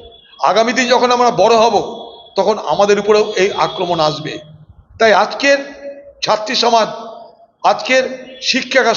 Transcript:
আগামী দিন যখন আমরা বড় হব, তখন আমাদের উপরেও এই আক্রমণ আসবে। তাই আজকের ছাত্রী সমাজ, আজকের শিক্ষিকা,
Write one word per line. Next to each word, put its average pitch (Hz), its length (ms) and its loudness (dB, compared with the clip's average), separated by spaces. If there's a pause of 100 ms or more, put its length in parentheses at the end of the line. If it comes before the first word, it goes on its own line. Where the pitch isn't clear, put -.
(400)
আগামী 214 340 2
দিন 247 160 0
যখন 247 220 2
আমরা 240 200 2
বড় 214 260 4
হব, 214 180 4 (600)
তখন 196 200 0 (120)
আমাদের 202 320 2
উপরেও 208 260 2 (100)
এই 196 220 0
আক্রমণ 170 420 -2
আসবে। 151 340 -2 (640)
তাই 226 160 4
আজকের 269 440 2 (640)
ছাত্রী 214 340 -4
সমাজ, 226 320 2 (760)
আজকের 247 400 2 (380)
শিক্ষিকা, 247 560 0